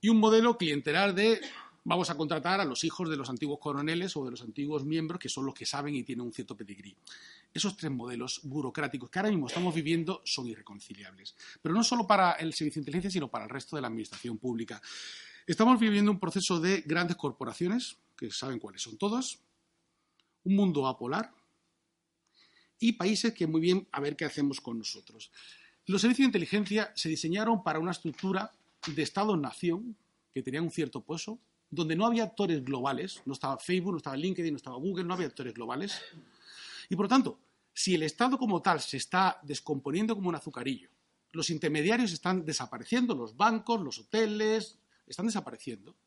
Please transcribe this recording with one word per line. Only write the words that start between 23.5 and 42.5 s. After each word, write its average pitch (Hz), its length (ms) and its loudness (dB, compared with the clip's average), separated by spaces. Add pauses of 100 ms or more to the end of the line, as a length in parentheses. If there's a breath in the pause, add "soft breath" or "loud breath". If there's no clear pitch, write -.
bien 180 300 4
a 139 100 -4
ver 143 140 -2
qué 160 100 -4
hacemos 143 340 0
con 117 180 -8
nosotros. 107 540 -12 (540 loud breath)
Los 190 160 2
servicios 247 240 6
de 254 40 6
inteligencia 202 680 0
se - 120 -4
diseñaron 185 560 0
para 156 160 0
una 170 120 -2
estructura 190 600 -4 (420)
de 147 80 -2
Estado-nación 190 960 -2 (380)
que 131 100 -4
tenían 143 220 -4
un 160 60 -2
cierto 131 300 -4
peso, 170 380 -8 (300)
donde 160 260 -2
no 196 100 2
había 233 180 4
actores 180 400 0
globales, 139 600 -4
no 135 80 -4
estaba 135 240 -4
Facebook, 185 360 -2
no 165 40 -2
estaba 135 180 -6
LinkedIn, 165 380 -2
no 139 40 -6
estaba 123 200 -12
Google, 175 280 -2
no 175 80 -2
había 185 140 -2
actores 123 260 -8
globales. 123 460 -6 (880 loud breath)
Y 190 60 0
por 196 100 2
lo 196 40 0
tanto, 240 300 4 (340)
si 185 220 2
el 156 80 2
Estado 247 340 0
como 208 240 0
tal 165 200 4
se - 160 -6
está 185 460 2
descomponiendo 147 720 -2
como 190 140 -2
un 165 60 -2
azucarillo, 131 540 -6 (420)
los 160 180 -2
intermediarios 165 600 2
están 175 340 0
desapareciendo, 175 680 0